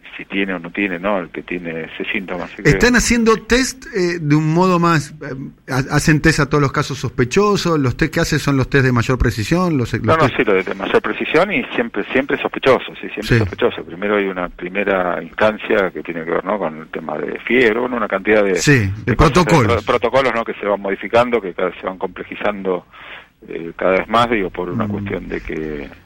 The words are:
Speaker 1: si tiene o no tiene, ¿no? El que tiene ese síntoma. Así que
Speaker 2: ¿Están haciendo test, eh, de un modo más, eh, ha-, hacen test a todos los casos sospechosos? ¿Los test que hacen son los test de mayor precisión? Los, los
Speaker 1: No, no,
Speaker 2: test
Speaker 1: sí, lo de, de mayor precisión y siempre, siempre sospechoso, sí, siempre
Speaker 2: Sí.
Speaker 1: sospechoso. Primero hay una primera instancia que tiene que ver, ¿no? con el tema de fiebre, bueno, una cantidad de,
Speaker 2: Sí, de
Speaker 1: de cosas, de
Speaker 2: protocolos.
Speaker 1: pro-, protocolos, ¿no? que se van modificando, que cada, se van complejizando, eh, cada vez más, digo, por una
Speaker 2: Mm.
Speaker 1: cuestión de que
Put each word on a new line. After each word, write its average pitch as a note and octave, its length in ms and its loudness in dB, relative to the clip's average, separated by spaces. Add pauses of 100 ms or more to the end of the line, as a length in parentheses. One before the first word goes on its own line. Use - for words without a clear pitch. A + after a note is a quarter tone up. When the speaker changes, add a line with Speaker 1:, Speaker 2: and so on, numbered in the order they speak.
(160)
Speaker 1:
si - 100 -14
tiene G2 280 -4
o F2 60 -6
no E2+ 100 -12
tiene, F#2 300 -4
¿no? G2+ 200 -2
El D#2+ 100 -8
que D2+ 140 -10
tiene E2 420 -8
ese - 260 -12
síntoma. F2+ 320 -6
Así E2+ 180 -14
que G#2 100 -2
Speaker 2:
¿Están A#3+ 260 2
haciendo A3 400 4
test, B3+ 480 0 (100)
eh, F3 240 0
de D3 160 2
un D#3 180 2
modo F3+ 240 4
más, E3+ 340 2 (100)
eh, C#3+ 120 -10 (380)
ha-, C3 240 0
hacen D3 260 4
test D#3+ 200 4
a C#3+ 80 4
todos D3 120 2
los C3+ 120 2
casos C#3 260 -2
sospechosos? E3 800 2
¿Los B2+ 180 0
test E3 160 0
que E3 60 0
hacen D#3+ 180 0
son C#3 200 0
los B2 120 0
test C#3 160 4
de C3 60 4
mayor B2 260 2
precisión? D3+ 600 0
Los, A#2+ 160 -2
los A2+ 100 -4
Speaker 1:
No, D#3+ 140 4
no, D#3+ 60 4
Speaker 2:
test B2 140 2
Speaker 1:
sí, - 60 2
lo G#2 100 2
de, F#2+ 100 4
de G2 120 -4
mayor G2 260 0
precisión D#3 500 0
y C3 120 -2 (100)
siempre, A2+ 380 -2
siempre C3 280 0
sospechoso, A2+ 560 0
sí, - 120 -12
siempre - 160 -8
Speaker 2:
Sí. A#2+ 160 2
Speaker 1:
sospechoso. G#2 460 0
Primero G2 320 -2
hay G2+ 80 2
una F2+ 240 -4
primera F2+ 720 -2
instancia G#2 680 0
que D#2 140 -10
tiene E2 220 -8
que E2+ 60 -4
ver, E2 140 -2
¿no? G2+ 140 -2
con D#2 220 -4
el D#2 80 -16
tema D#2+ 280 -6
de D#2 220 -6
fiebre, A#2 400 2
bueno, B2+ 180 -2
una G#2 100 -2
cantidad G#2 360 2
de, F#2+ 120 2
Speaker 2:
Sí, F2 160 4
de C3+ 80 8
Speaker 1:
de G2 120 2
cosas, G#2+ 140 -8
de A#2+ 100 0
Speaker 2:
protocolos. C#3 680 4
Speaker 1:
pro-, B2 160 2
protocolos, B2 360 2
¿no? A2+ 80 -2
que G#2+ 120 -6
se - 100 -8
van G2+ 160 0
modificando, A2 600 0
que F2+ 120 -6
cada, F#2 260 -2
se G2 80 -8
van F#2 100 -6
complejizando, F#2 880 -4 (640)
eh, E2 300 -10
cada F#2 220 2
vez E2+ 100 -4
más, A#2 200 4
digo, G2+ 200 0
por F2+ 200 -6
una A2 160 -2
Speaker 2:
Mm. G#2 60 -4
Speaker 1:
cuestión G2 380 -6
de F2 100 -6
que D#2 500 -8 (160)